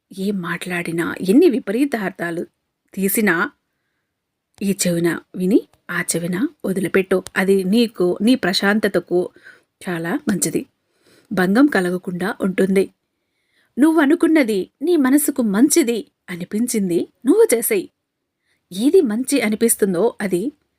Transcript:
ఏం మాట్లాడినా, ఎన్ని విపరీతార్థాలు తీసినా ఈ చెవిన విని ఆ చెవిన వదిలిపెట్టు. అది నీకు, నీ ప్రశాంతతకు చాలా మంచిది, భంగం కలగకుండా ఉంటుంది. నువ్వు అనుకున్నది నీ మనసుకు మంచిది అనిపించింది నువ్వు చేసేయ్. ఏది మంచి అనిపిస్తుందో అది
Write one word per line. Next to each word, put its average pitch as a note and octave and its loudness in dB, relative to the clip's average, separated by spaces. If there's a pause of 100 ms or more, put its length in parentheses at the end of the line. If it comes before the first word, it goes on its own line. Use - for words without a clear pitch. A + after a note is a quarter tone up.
(180)
ఏం G3 -4
మాట్లాడినా, E3+ -6 (140)
ఎన్ని D4 6
విపరీతార్థాలు G#3 -4 (480)
తీసినా G3 0 (1300)
ఈ G3 -2
చెవిన E3+ -2 (160)
విని F#3+ 2 (300)
ఆ - -6
చెవిన F3+ -4 (160)
వదిలిపెట్టు. F#3 -2 (140)
అది F#3+ 2
నీకు, F#3+ 0
నీ B3 4
ప్రశాంతతకు G3 0 (580)
చాలా E3+ -4
మంచిది, E3 -2 (640)
భంగం G3 2
కలగకుండా F3+ -2
ఉంటుంది. F#3+ 0 (880)
నువ్వు D#4+ 4
అనుకున్నది D4 2 (120)
నీ F4 0
మనసుకు C4+ 2
మంచిది A3+ 2 (240)
అనిపించింది F#3 -2 (180)
నువ్వు G#4+ 4
చేసేయ్. A3 -2 (840)
ఏది C#4 4
మంచి B3+ 0
అనిపిస్తుందో G#3+ 0
అది G3 -4 (260)